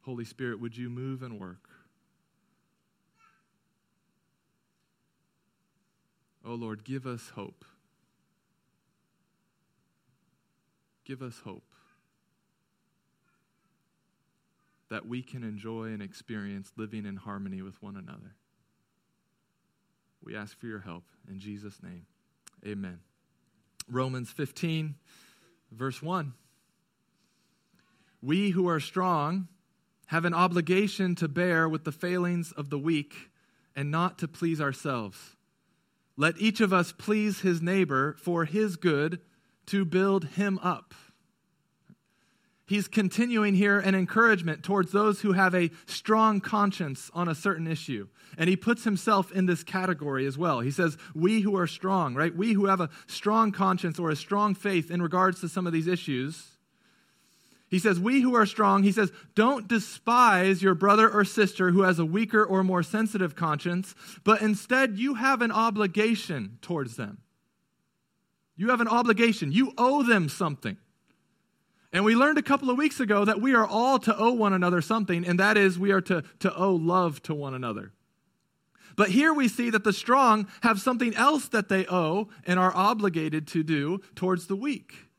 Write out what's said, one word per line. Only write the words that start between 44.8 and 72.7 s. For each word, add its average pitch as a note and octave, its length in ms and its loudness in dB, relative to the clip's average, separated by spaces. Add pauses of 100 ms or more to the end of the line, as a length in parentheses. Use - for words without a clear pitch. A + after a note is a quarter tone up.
those G#3 300 2
who G3+ 120 2
have F#3 200 4
a F3 160 2 (160)
strong A3 560 0
conscience F#3+ 720 -4
on F3 140 -2
a D#3+ 80 -2
certain E3 320 -4
issue. C3 400 -8 (320)
And E3 100 2
he F#3+ 60 4
puts A3+ 280 -2
himself G3 480 0
in F#3 140 0
this F3 180 0
category D3 600 -4
as C3+ 100 -4
well. D3 260 -2
He B2+ 100 -2
says, D#3+ 260 -2 (160)
"We G3+ 280 2
who G3+ 140 0
are F3+ 120 0
strong," F3 480 -2
right? E3 200 0
"We G#3+ 180 0
who G3 120 2
have F#3+ 160 2
a D#3+ 80 -2 (160)
strong G#3+ 460 0
conscience F#3 480 -2
or E3+ 100 -2
a D3+ 60 0
strong G3+ 400 -2
faith F#3 340 -2
in F3 120 -2
regards F3+ 400 0
to E3+ 80 -6
some F3+ 180 -4
of E3 60 -4
these D#3+ 120 -2
issues." D#3+ 720 -6 (1120)
He F#3 100 -2
says, F#3 220 2
"We B3 220 2
who B3 120 2
are A3 140 6
strong," G3+ 340 4
he G3 100 4
says, G3+ 200 0 (240)
"don't A3+ 320 2
despise G3 960 4
your F#3+ 100 6
brother G3+ 340 6
or G#3 160 4
sister G3 480 2
who F#3+ 120 6
has F3+ 160 4
a E3+ 60 2
weaker G#3+ 380 2
or F#3+ 200 2
more F#3 200 2
sensitive G#3+ 520 -2
conscience, F3 580 -4 (300)
but G#3 180 4
instead A3 560 0
you B3+ 180 -2
have B3 280 0
an A3+ 80 0
obligation G#3 1120 -2
towards C#3 340 -6
them." G#2 240 -10 (1400)
You G3 140 -2
have B3 120 4
an A3+ 60 2
obligation. A3+ 640 2
You A#3+ 260 2
owe C4 240 4
them G#3+ 280 2
something. C#3 480 -6 (1120)
And F#3 120 0
we A3 120 6
learned C#4+ 220 4
a D4 60 0
couple C#4 260 0
of B3 80 2